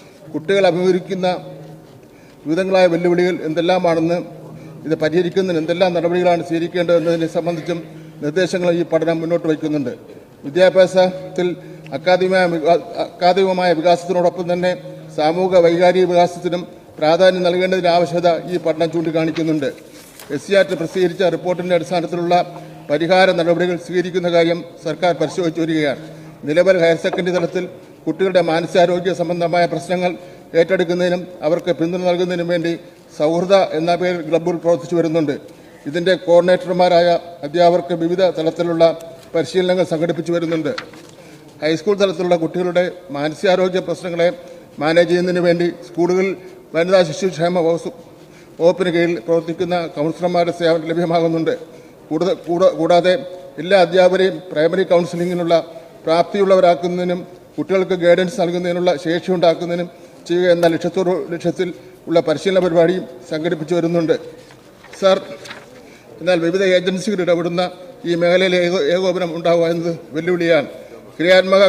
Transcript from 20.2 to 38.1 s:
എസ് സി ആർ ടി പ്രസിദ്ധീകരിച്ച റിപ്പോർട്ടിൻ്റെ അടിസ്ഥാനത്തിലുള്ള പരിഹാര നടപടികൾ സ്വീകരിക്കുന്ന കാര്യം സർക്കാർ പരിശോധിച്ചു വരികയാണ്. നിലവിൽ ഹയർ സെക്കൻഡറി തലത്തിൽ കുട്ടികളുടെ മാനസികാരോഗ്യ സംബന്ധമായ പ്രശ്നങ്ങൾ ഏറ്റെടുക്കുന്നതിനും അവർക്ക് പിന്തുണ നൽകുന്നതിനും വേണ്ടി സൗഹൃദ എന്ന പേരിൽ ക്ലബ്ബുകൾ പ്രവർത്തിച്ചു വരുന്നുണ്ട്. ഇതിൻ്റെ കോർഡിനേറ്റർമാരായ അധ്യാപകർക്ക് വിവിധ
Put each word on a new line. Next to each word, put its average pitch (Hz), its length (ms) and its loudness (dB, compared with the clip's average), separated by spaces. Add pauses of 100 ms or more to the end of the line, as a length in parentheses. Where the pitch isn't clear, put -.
എസ് 143 120 -8
സി 190 120 -6
ആർ 190 100 4
ടി 185 120 -6
പ്രസിദ്ധീകരിച്ച 175 420 -2 (140)
റിപ്പോർട്ടിൻ്റെ 175 420 -2
അടിസ്ഥാനത്തിലുള്ള 170 560 -2 (560)
പരിഹാര 185 480 4
നടപടികൾ 170 380 0 (100)
സ്വീകരിക്കുന്ന 175 500 -2
കാര്യം 170 220 2 (260)
സർക്കാർ 165 360 -2
പരിശോധിച്ചു 165 440 -4
വരികയാണ്. 151 360 -2 (480)
നിലവിൽ 180 340 4
ഹയർ 165 220 4
സെക്കൻഡറി 180 320 -2
തലത്തിൽ 180 280 -4 (420)
കുട്ടികളുടെ 180 440 0
മാനസികാരോഗ്യ 175 680 0
സംബന്ധമായ 170 520 0
പ്രശ്നങ്ങൾ 175 380 -4 (500)
ഏറ്റെടുക്കുന്നതിനും 175 600 0 (240)
അവർക്ക് 170 320 0
പിന്തുണ 175 300 -2
നൽകുന്നതിനും 175 460 -2
വേണ്ടി 170 180 -2 (460)
സൗഹൃദ 175 360 2 (240)
എന്ന 165 120 0 (100)
പേരിൽ 180 200 -2 (100)
ക്ലബ്ബുകൾ 165 340 0
പ്രവർത്തിച്ചു 170 340 0
വരുന്നുണ്ട്. 160 360 0 (540)
ഇതിൻ്റെ 175 260 0 (120)
കോർഡിനേറ്റർമാരായ 175 840 4 (380)
അധ്യാപകർക്ക് 175 560 2
വിവിധ 180 200 -2 (160)